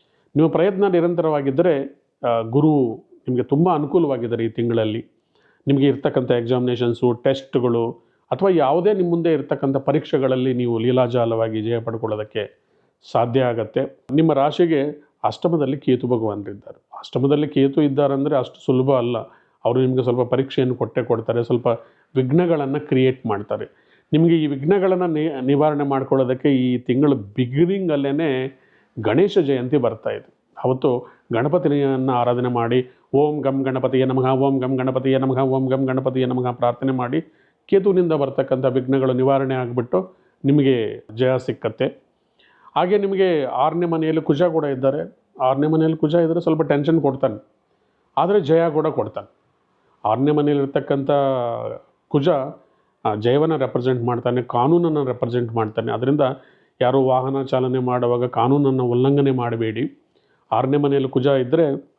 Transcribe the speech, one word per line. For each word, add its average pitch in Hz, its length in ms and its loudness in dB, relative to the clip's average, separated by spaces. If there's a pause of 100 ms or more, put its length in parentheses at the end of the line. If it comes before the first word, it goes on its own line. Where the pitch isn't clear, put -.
(360)
ನಿಮ್ಮ 156 120 4
ಪ್ರಯತ್ನ 190 400 2
ನಿರಂತರವಾಗಿದ್ದರೆ, 160 1120 0 (240)
ಆ, 117 160 0
ಗುರು 131 640 0 (240)
ನಿಮಗೆ 123 140 0
ತುಂಬ 165 320 2
ಅನುಕೂಲವಾಗಿದ್ದಾರೆ 131 720 -2
ಈ 113 40 -2
ತಿಂಗಳಲ್ಲಿ. 113 580 -2 (600)
ನಿಮಗೆ 139 200 2
ಇರ್ತಕ್ಕಂಥ 135 440 0
ಎಕ್ಸಾಮಿನೇಷನ್ಸು, 123 840 0
ಟೆಸ್ಟ್‌ಗಳು 120 800 -2 (400)
ಅಥವಾ 190 200 0
ಯಾವುದೇ 170 420 2
ನಿಮ್ಮ 180 180 -2
ಮುಂದೆ 170 220 0
ಇರ್ತಕ್ಕಂಥ 139 440 -2
ಪರೀಕ್ಷೆಗಳಲ್ಲಿ 131 800 -2
ನೀವು 120 240 -2
ಲೀಲಾಜಾಲವಾಗಿ 117 840 0
ಜಯ 117 160 -2
ಪಡ್ಕೊಳ್ಳೋದಕ್ಕೆ 110 840 -6 (500)
ಸಾಧ್ಯ 120 300 2
ಆಗತ್ತೆ. 120 720 -4
ನಿಮ್ಮ 160 200 4
ರಾಶಿಗೆ 147 720 0 (220)
ಅಷ್ಟಮದಲ್ಲಿ 147 540 -2
ಕೇತು 127 280 0
ಭಗವಾನರಿದ್ದಾರೆ. 104 800 -6 (120)
ಅಷ್ಟಮದಲ್ಲಿ 143 500 0
ಕೇತು 139 340 2
ಇದ್ದಾರಂದ್ರೆ 139 540 0
ಅಷ್ಟು - 280 -6
ಸುಲಭ 131 280 2
ಅಲ್ಲ. 120 260 0 (460)
ಅವರು 123 160 2
ನಿಮಗೆ 127 220 2
ಸ್ವಲ್ಪ 123 180 0
ಪರೀಕ್ಷೆಯನ್ನು 127 540 -2
ಕೊಟ್ಟೇ 117 280 -4
ಕೊಡ್ತಾರೆ, 117 420 -2
ಸ್ವಲ್ಪ 117 220 -2 (480)
ವಿಘ್ನಗಳನ್ನ 147 640 0
ಕ್ರಿಯೇಟ್ 131 480 0
ಮಾಡ್ತಾರೆ. 107 380 -4 (480)
ನಿಮಗೆ 165 240 4
ಈ 156 100 0
ವಿಘ್ನಗಳನ್ನ 180 600 0
ನಿ-, 151 380 -4
ನಿವಾರಣೆ 147 400 2
ಮಾಡ್ಕೊಳ್ಳೋದಕ್ಕೆ 135 720 0
ಈ 127 220 0
ತಿಂಗಳ 135 340 0
ಬಿಗಿನಿಂಗಲ್ಲೇನೆ 139 1500 -2 (380)
ಗಣೇಶ 156 380 2
ಜಯಂತಿ 135 380 0
ಬರ್ತಾ 117 340 -2
ಇದೆ. - 220 -10 (320)
ಅವತ್ತು 127 480 0 (200)
ಗಣಪತಿಯನ್ನ 139 800 0
ಆರಾಧನೆ 123 380 0
ಮಾಡಿ, 120 420 0 (240)
"ಓಂ 151 260 2
ಗಂ 135 220 -2
ಗಣಪತಿಯೇ 127 420 0
ನಮಃ, 131 280 0
ಓಂ 135 260 2
ಗಂ 127 180 -2
ಗಣಪತಿಯೇ 131 420 0
ನಮಃ, 131 220 0
ಓಂ 131 260 0
ಗಂ 135 200 0
ಗಣಪತಿಯೇ 131 400 0
ನಮಃ" 123 260 2
ಪ್ರಾರ್ಥನೆ 123 400 0
ಮಾಡಿ 127 280 -2 (480)
ಕೇತುವಿನಿಂದ 185 440 4
ಬರ್ತಕ್ಕಂಥ 135 520 0
ವಿಘ್ನಗಳು 131 480 2
ನಿವಾರಣೆ 135 420 2
ಆಗಿಬಿಟ್ಟು 123 440 -2 (460)
ನಿಮಗೆ 139 320 4 (380)
ಜಯ 127 240 2
ಸಿಕ್ಕತ್ತೆ. - 480 -4 (920)
ಹಾಗೆ 185 220 0
ನಿಮಗೆ 190 460 0
ಆರನೇ 151 420 0
ಮನೆಯಲ್ಲಿ 160 360 0
ಕುಜ 156 200 0
ಕೂಡ 160 220 0
ಇದ್ದಾರೆ. 135 360 0 (420)
ಆರನೇ 135 240 2
ಮನೆಯಲ್ಲಿ 160 300 2
ಕುಜ 156 180 0
ಇದ್ದರೆ 170 260 2
ಸ್ವಲ್ಪ 160 220 0
ಟೆನ್ಷನ್ 147 400 2
ಕೊಡ್ತಾನೆ, 131 360 -2 (800)
ಆದರೆ 185 240 2
ಜಯ 165 300 2
ಕೂಡ 151 160 0
ಕೊಡ್ತಾನೆ. - 420 -6 (760)
ಆರನೇ 123 280 2
ಮನೆಯಲ್ಲಿರ್ತಕ್ಕಂಥ 143 800 0 (960)
ಕುಜ, 147 200 0 (760)
ಆ, 107 100 -2
ಜಯವನ್ನ 135 420 2
ರೆಪ್ರೆಸೆಂಟ್ 127 480 -2
ಮಾಡ್ತಾನೆ, 123 380 -2
ಕಾನೂನನ್ನು 151 640 0
ರೆಪ್ರೆಸೆಂಟ್ 123 480 -4
ಮಾಡ್ತಾನೆ. 113 400 -4
ಅದರಿಂದ 127 280 0 (600)
ಯಾರು 127 240 2
ವಾಹನ 131 380 0
ಚಾಲನೆ 131 360 -2
ಮಾಡುವಾಗ 123 480 0
ಕಾನೂನನ್ನು 131 580 2
ಉಲ್ಲಂಘನೆ 135 460 2
ಮಾಡಬೇಡಿ. 117 720 -4 (520)
ಆರನೇ 131 240 2
ಮನೆಯಲ್ಲಿ 139 320 0
ಕುಜ 127 180 0
ಇದ್ರೆ, 135 720 0